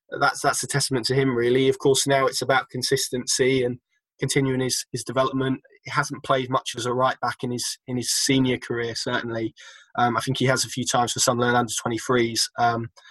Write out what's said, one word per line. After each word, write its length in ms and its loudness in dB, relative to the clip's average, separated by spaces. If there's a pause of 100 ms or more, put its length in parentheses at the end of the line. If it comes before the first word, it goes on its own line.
(200)
that's, 200 2
that's 220 0
a 40 -6
testament 400 -2
to 80 0
him, 220 2
really. 320 4
Of 100 2
course, 280 4
now 200 4
it's 160 -2
about 280 2
consistency 920 0
and 140 -4 (400)
continuing 420 0
his, 320 -4
his 120 -8
development. 560 0 (240)
He 60 -12
hasn't 340 -4
played 240 0
much 280 -2
as 100 -6
a 80 -2
right 260 0
back 220 -4
in 80 -4
his, 360 -6
in 100 -6
his 140 -4
senior 480 2
career, 360 -6
certainly. 600 -4 (440)
Um, 180 2
I 40 2
think 180 -2
he 80 2
has 180 2
a 120 -8
few 80 -4
times 280 0
for 80 -4
Sunderland 360 2
under 160 2 (100)
twenty-threes. 760 0
Um, 300 0 (220)